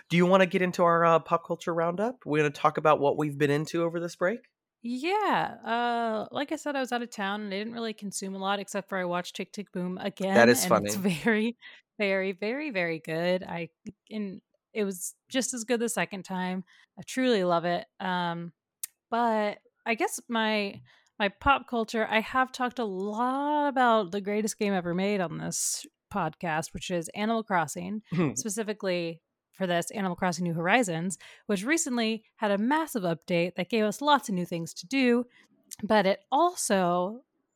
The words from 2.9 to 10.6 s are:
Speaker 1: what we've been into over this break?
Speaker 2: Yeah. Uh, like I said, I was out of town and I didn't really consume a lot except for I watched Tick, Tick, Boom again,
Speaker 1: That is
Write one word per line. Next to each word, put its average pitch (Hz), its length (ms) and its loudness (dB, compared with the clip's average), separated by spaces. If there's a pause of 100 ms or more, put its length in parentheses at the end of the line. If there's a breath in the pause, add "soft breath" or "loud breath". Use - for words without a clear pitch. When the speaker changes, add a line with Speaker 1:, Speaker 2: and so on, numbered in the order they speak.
Speaker 1:
what 139 200 2
we've 147 200 -2
been 143 140 2
into 156 320 0
over 170 160 -2
this 170 160 -8
break? 208 240 0 (420)
Speaker 2:
Yeah. 285 720 0 (100)
Uh, 233 680 -2
like 269 180 -4
I 320 60 -2
said, 294 180 -6
I 277 60 -2
was 254 120 -4
out 240 100 -2
of 233 80 -8
town 202 320 -4
and 208 120 -6
I 190 40 -4
didn't 226 160 -6
really 233 180 -6
consume 196 420 -8
a 190 40 -8
lot 196 200 0
except 196 300 -8
for 196 100 -4
I 180 60 -2
watched 175 320 -4
Tick, - 160 -8
Tick, - 180 -12
Boom 180 280 -6
again, 190 360 -2
Speaker 1:
That 196 140 8
is 247 160 4